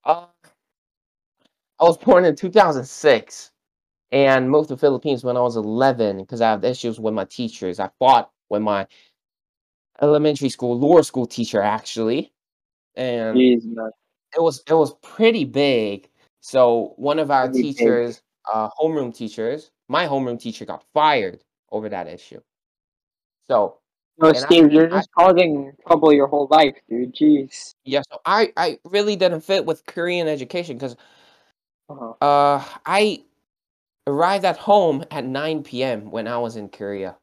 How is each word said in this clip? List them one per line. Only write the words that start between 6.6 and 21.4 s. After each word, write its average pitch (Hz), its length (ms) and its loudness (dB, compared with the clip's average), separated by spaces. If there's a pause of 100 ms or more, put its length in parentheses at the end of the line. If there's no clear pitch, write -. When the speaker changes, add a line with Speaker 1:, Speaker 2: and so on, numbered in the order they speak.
Speaker 1:
issues 117 360 -6
with 110 140 -4
my 101 120 -6
teachers. 98 540 -10
I 95 100 -6 (100)
fought 127 320 4 (180)
with 104 140 -4
my 101 240 -4 (1120)
elementary 147 480 2
school, 120 300 -4
lower 151 240 2
school 127 240 -6
teacher, 113 340 -4
actually. 110 720 -4 (600)
And 120 420 -4
Speaker 2:
Jeez, 123 280 4
man. 113 260 -12 (440)
Speaker 1:
it 165 60 0
was, 160 260 -2
it 160 60 2
was 151 300 2
pretty 226 420 0
big. 117 640 -2 (320)
So 120 560 0
one 147 220 -4
of 147 100 -4
our 131 200 2
Speaker 2:
Pretty 127 200 0
big. 135 80 -10
Speaker 1:
teachers, 120 460 0 (280)
uh, 107 180 -4 (100)
homeroom 151 360 -4
teachers, 117 540 -10 (200)
my 160 180 -2
homeroom 131 320 -4
teacher 113 260 -14
got 101 260 -14
fired 139 520 0 (280)